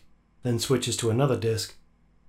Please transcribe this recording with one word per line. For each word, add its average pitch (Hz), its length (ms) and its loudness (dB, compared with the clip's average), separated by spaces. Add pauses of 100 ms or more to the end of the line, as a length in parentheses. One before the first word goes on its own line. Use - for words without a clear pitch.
(440)
then 120 160 0
switches 120 360 0
to 113 140 0
another 123 260 2
disc, 110 400 -2 (540)